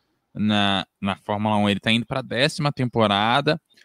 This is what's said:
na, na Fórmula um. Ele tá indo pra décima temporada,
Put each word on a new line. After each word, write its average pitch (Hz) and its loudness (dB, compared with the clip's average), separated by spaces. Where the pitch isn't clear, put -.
na, 101 0
na 98 -2
Fórmula 107 -2
um. 104 2
Ele 98 0
tá 113 0
indo 117 2
pra 131 -6
décima 143 -4
temporada, 120 0